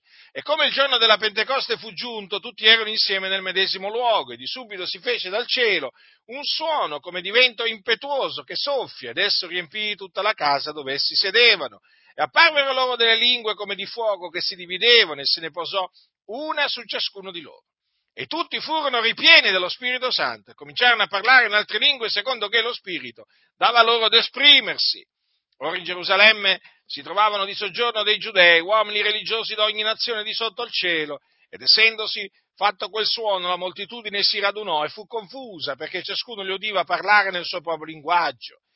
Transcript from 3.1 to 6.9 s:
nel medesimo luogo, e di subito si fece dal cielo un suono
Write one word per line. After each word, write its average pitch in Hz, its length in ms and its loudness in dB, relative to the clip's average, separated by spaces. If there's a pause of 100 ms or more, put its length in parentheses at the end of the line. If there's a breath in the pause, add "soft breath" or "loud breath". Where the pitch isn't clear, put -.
nel 190 120 -2
medesimo 190 480 -2
luogo, 214 440 0
e - 20 -10
di 123 100 -16
subito 202 400 -10
si 190 140 -8
fece 214 300 -4
dal 208 180 -4
cielo 190 440 0 (340 soft breath)
un 269 180 -12
suono 254 560 -2